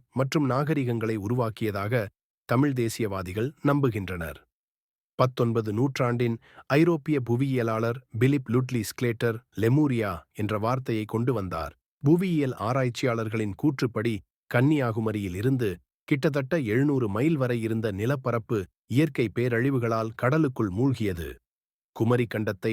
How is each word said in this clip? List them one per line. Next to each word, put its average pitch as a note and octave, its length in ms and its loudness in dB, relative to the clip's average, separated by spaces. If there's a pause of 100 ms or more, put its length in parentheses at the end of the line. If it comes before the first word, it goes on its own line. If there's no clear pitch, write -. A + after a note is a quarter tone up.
(140)
மற்றும் C3+ 320 0
நாகரிகங்களை B2 720 0
உருவாக்கியதாக G#2+ 880 -2 (440)
தமிழ் C3+ 260 2
தேசியவாதிகள் G#2+ 760 -2 (140)
நம்புகின்றனர். G2+ 760 0 (800)
பத்தொன்பது A#2 540 2
நூற்றாண்டின் A#2+ 640 0 (300)
ஐரோப்பிய D#3 540 2
புவியியலாளர் A#2 800 0 (200)
பிலிப் C3+ 320 2
லுட்லி B2+ 320 0
ஸ்க்லேட்டர் A#2 560 -2 (180)
லெமூரியா A#2 560 2 (200)
என்ற G#2+ 260 -2
வார்த்தையை A#2 460 -2
கொண்டு A#2 280 -2
வந்தார். E2+ 420 -4 (280)
புவியியல் D#3 560 2
ஆராய்ச்சியாளர்களின் A2+ 960 -2
கூற்றுப்படி, A#2+ 600 0 (360)
கன்னியாகுமரியில் A2+ 840 2
இருந்து A#2+ 320 0 (400)
கிட்டத்தட்ட C#3+ 460 0 (100)
எழுநூறு C3 440 2
மைல் C#3 320 2
வரை B2 220 0
இருந்த A2 300 -2
நிலப்பரப்பு A#2 640 -2 (320)
இயற்கை C#3 380 2
பேரழிவுகளால் A#2 840 0
கடலுக்குள் B2+ 560 0
மூழ்கியது. G2 580 -2 (680)
குமரி A#2+ 300 2
கண்டத்தை A2 460 -2